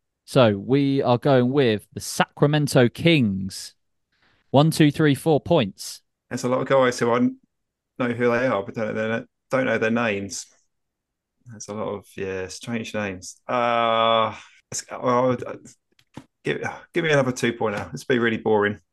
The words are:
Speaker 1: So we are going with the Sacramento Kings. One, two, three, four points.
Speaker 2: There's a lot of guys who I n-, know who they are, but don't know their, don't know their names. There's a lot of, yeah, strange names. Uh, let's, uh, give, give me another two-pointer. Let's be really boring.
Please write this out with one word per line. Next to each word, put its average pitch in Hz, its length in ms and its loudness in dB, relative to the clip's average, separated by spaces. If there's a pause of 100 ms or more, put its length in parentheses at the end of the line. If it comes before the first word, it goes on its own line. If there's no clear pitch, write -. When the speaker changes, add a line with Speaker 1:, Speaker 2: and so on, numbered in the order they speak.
(260)
Speaker 1:
So 117 300 4
we 135 460 0
are 123 160 2
going 127 320 4
with 123 420 2
the 104 80 -10
Sacramento 147 880 2
Kings. 107 840 0 (800)
One, 147 180 6
two, 151 220 4
three, 151 240 2
four 151 240 0
points. - 600 -2 (300)
Speaker 2:
There's - 140 -6
a 127 40 -2
lot 127 140 0
of 127 60 -6
guys 131 300 4
who 120 140 0
I 117 40 2
n-, 123 200 2 (640)
know 123 140 -2
who 120 180 0
they 120 160 0
are, 104 160 0
but 110 120 -12
don't 110 200 -6
know - 0 -
their, 110 320 -4 (240)
don't 131 160 0
know 113 100 0
their 110 140 0
names. 107 560 -4 (1000)
There's 107 240 -18
a 104 60 -10
lot 107 140 -6
of, 101 180 -10 (100)
yeah, 95 320 -8
strange 113 460 -10
names. 98 520 -8
Uh, 113 880 2 (360)
let's, - 200 -10
uh, 123 460 0 (1040)
give, - 200 -4 (320)
give 170 100 -2
me 160 60 -2
another 131 220 2
two-pointer. 110 600 -4
Let's - 120 -14
be 127 140 0
really 117 200 0
boring. 107 420 0 (120)